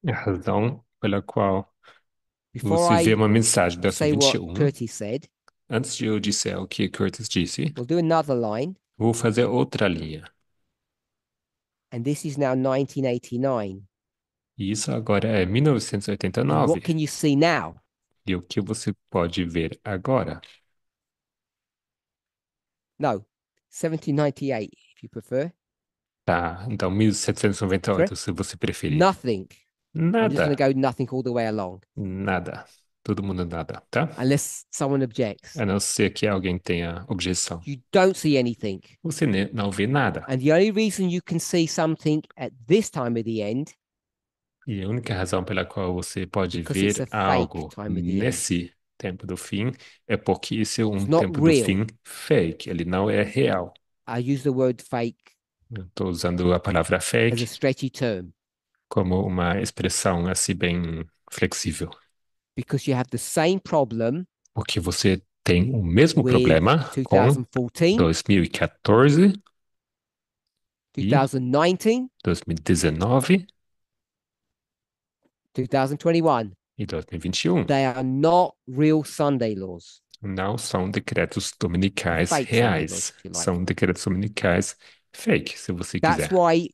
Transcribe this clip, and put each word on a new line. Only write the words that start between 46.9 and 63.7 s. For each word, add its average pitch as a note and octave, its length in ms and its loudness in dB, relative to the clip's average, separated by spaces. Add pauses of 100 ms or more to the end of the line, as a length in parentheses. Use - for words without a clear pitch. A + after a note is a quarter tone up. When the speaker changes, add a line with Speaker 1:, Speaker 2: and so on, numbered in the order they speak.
Speaker 1:
ver C3+ 60 -4
Speaker 2:
a - 20 -10
fake - 100 -8 (400)
Speaker 1:
algo D2+ 140 -8
Speaker 2:
time G#2 180 -12
of F2+ 60 -2
the F2+ 60 -2 (100)
end. F#2+ 80 0
Speaker 1:
nesse F2+ 540 -2 (260)
tempo F#2+ 280 -8
do F#2 120 -8
fim A2 340 -4 (340)
é A2 120 -2
porque - 380 -2
esse A2 260 -2
é - 20 2
um G#2+ 120 -2
Speaker 2:
It's G2 120 -2
not E3 160 4
Speaker 1:
tempo C3+ 160 -2
do D3+ 60 4
Speaker 2:
real. C#3+ 180 6
Speaker 1:
fim G2 220 0 (180)
fake, - 640 -2
ele E2+ 160 -4
não F#2 240 0
é G#2 140 2
real. G2+ 500 0 (340)
Speaker 2:
I A#2+ 140 -4
use C3 220 -2
the C#3+ 80 0
word B2+ 340 0
fake - 480 -4 (420)
Speaker 1:
Eu F2+ 200 -10
tô G2 140 -2
usando F2+ 440 0
a F2 80 2
palavra E2+ 380 0
Speaker 2:
as - 60 -4
a - 40 -4
Speaker 1:
fake A#2 360 2
Speaker 2:
stretchy C3 440 -4
term. G2+ 400 -4 (600)
Speaker 1:
como F#2 340 0
uma F2+ 360 0
expressão F#2 680 -2
assim F#2 280 -2
bem E2+ 520 -4 (240)
flexível. - 600 -4 (680)
Speaker 2:
Because C3+ 340 -4
you B2+ 60 2
have B2+ 140 -2
the - 80 -6
same F3 420 0
problem B2+ 640 0 (260)